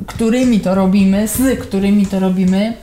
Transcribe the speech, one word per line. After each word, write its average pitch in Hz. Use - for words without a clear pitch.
którymi 233
to 180
robimy, 196
z 254
którymi 196
to 196
robimy, 190